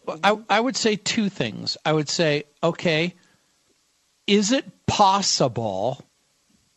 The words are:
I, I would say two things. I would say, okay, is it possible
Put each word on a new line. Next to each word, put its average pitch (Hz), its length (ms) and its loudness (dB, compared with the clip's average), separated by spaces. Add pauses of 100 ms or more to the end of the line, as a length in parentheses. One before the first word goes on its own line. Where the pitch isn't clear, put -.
(240)
I, 208 120 4 (140)
I 202 80 4
would 240 180 -2
say 214 200 0
two - 320 -2
things. 113 560 -6
I 156 80 2
would 151 160 0
say, 151 340 0 (220)
okay, 165 500 0 (1120)
is 208 240 4
it 269 140 0 (220)
possible 127 1120 0 (760)